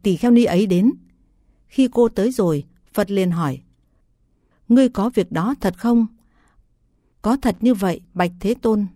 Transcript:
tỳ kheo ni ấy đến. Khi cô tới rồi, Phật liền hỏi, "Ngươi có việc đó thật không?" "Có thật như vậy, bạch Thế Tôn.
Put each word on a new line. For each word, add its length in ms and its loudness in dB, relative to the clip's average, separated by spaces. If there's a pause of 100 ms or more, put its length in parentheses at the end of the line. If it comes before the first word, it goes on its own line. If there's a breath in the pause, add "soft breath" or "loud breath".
tỳ 140 0
kheo 140 0
ni 140 6
ấy 220 0
đến. 260 2 (760)
Khi 260 0
cô 160 2
tới 240 -2
rồi, 320 -2 (280)
Phật 180 -2
liền 200 0
hỏi, 300 -4 (1080)
"Ngươi 200 4
có 260 -4
việc 180 -2
đó 280 -4
thật 180 -4
không?" 280 0 (1160)
"Có 140 0
thật 240 -2
như 140 2
vậy, 260 -4 (140)
bạch 160 -2 (100)
Thế 140 -2
Tôn. 420 -2